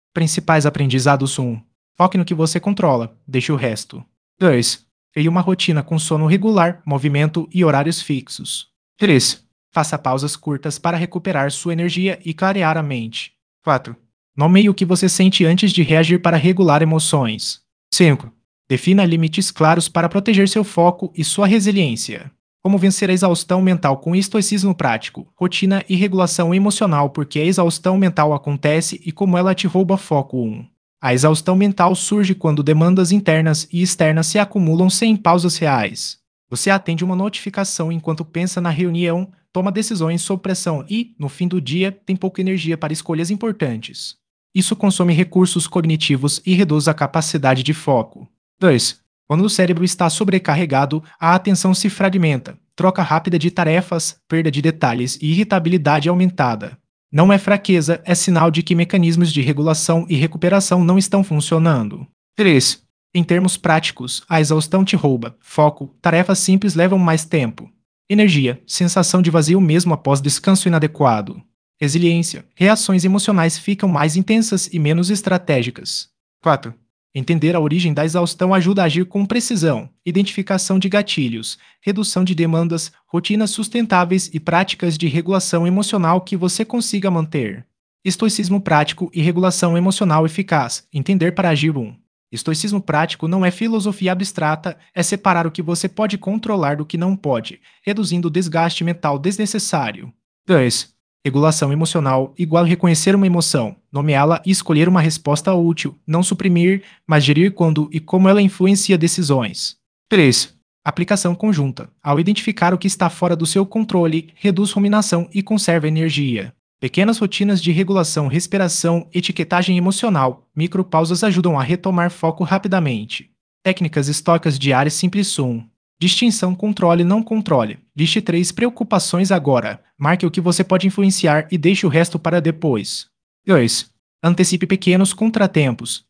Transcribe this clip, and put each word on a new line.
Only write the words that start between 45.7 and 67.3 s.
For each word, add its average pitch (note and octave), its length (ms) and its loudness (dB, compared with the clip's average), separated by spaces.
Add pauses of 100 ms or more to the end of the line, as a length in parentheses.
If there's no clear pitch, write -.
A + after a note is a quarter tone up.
e F#3 80 0
reduz D3+ 360 2
a D#3 60 2
capacidade C#3 680 0
de D3 100 -2
foco. C3+ 560 -4 (320)
Dois. D3+ 400 2 (260)
Quando D#3+ 180 2
o G#3+ 60 0
cérebro F3+ 320 0
está F3+ 280 0
sobrecarregado, D#3 920 0 (160)
a E3+ 160 2
atenção F#3 380 2
se F#3+ 160 0
fragmenta, F3+ 680 -2 (180)
troca F#3 260 0
rápida D#3+ 360 0
de E3 120 0
tarefas, E3+ 680 -2 (100)
perda D#3+ 220 0
de C#3 100 -2
detalhes C3 600 -2
e D3+ 80 0
irritabilidade E3+ 760 0
aumentada. E3+ 720 0 (340)
Não F3 220 4
é G3 60 4
fraqueza, F#3 640 0
é F3+ 100 0
sinal E3+ 360 2
de D#3+ 120 -2
que E3+ 120 0
mecanismos E3+ 580 2
de D3 80 -2
regulação D#3 640 0
e F3 100 -2
recuperação F3+ 680 0
não F3+ 140 4
estão G3 260 2
funcionando. D3+ 800 0 (300)
Três. E3+ 460 2 (320)
Em F3 80 2
termos F3+ 360 0
práticos, D#3+ 680 -4
a E3 140 0
exaustão D#3 420 0
te F#3+ 140 0
rouba B2+ 420 -2
foco, - 600 -2
tarefas F3 380 2
simples F#3+ 360 2
levam F#3 240 2
mais D#3+ 280 0
tempo. B2+ 440 -4 (380)